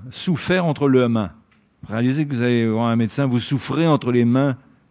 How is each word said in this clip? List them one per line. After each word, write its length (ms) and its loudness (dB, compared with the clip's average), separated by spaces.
souffert 560 -2
entre 220 0
leurs 220 4
mains. 220 -2
Réalisez 380 -2
que 80 -6
vous 80 -2
allez 260 2
voir 200 0
un 80 0
médecin, 300 0
vous 140 0
souffrez 480 -2
entre 240 2
les 140 4
mains 320 2